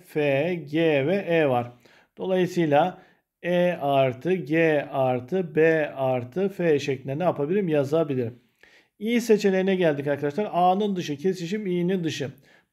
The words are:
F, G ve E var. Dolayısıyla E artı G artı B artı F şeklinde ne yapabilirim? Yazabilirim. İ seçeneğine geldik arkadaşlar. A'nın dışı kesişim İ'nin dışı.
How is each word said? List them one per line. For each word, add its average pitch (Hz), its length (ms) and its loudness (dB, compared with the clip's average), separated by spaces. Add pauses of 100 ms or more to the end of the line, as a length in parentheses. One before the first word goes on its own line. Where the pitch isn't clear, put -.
F, 147 480 0
G 151 520 0
ve 185 100 2
E 165 320 2
var. 120 240 -2 (460)
Dolayısıyla 175 800 0 (440)
E 175 380 2
artı 135 520 2
G 156 600 2
artı 135 600 -2
B 156 420 4
artı 131 520 -2
F 170 300 2
şeklinde 135 400 -6
ne 170 40 -4
yapabilirim? 170 460 -2
Yazabilirim. 143 720 -2 (580)
İ 226 220 0
seçeneğine 196 560 2
geldik 147 300 0
arkadaşlar. 147 460 -2
A'nın 185 440 2
dışı 151 200 -6
kesişim 185 500 -4
İ'nin 175 380 -2
dışı. 135 260 -4 (420)